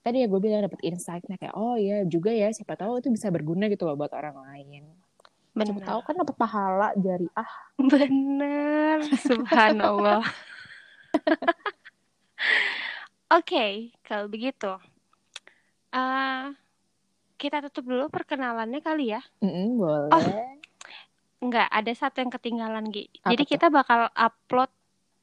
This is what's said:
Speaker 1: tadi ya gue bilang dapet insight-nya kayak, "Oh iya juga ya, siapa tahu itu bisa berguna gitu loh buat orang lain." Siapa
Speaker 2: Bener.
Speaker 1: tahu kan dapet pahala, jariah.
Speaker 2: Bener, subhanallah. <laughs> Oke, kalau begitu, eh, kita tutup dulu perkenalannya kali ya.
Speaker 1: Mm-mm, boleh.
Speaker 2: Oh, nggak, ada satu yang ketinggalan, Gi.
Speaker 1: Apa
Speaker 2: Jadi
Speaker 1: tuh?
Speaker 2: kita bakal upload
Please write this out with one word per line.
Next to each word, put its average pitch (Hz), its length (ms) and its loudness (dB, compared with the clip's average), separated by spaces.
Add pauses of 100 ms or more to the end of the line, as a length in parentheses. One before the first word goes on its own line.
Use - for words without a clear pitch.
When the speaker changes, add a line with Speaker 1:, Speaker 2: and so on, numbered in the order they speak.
Speaker 1:
tadi 233 180 -2
ya 254 80 2
gue 196 140 2
bilang 208 220 2
dapet 190 200 -6
insight-nya 175 540 -8
kayak, - 180 -12
"Oh 233 200 -4
iya 208 300 0
juga 170 260 0
ya, 220 200 2
siapa 208 240 -10
tahu 220 240 -4
itu 247 100 -4
bisa 220 200 0
berguna 170 380 -2
gitu 202 180 -2
loh 156 100 -2
buat 143 180 -6
orang 143 240 -10
lain." 143 480 -20 (680)
Siapa 214 140 0 (100)
Speaker 2:
Bener. 202 80 -8
Speaker 1:
tahu 214 160 -4
kan 302 160 -4
dapet 339 200 -2
pahala, 202 580 2
jariah. 185 560 -2 (260)
Speaker 2:
Bener, 285 1300 2 (180)
subhanallah. 214 1000 4 (880)
<laughs> - 600 0 (1600)
Oke, 233 580 0 (100)
kalau 208 260 -6
begitu, 220 440 -6 (1200)
eh, 262 540 -2 (880)
kita 285 280 -4
tutup 285 220 -10
dulu 247 240 -2
perkenalannya 254 720 -6
kali 302 320 -2
ya. 226 120 -6 (180)
Speaker 1:
Mm-mm, 190 340 0
boleh. 151 360 2
Speaker 2:
Oh, 330 120 8 (1160)
nggak, 240 280 2
ada 214 240 0
satu 262 280 -4
yang 254 100 -2
ketinggalan, 226 580 -6
Gi. 208 220 -10 (100)
Speaker 1:
Apa 190 120 2
Speaker 2:
Jadi 240 100 4
Speaker 1:
tuh? - 80 0
Speaker 2:
kita 294 180 4
bakal 254 400 4
upload - 640 0 (520)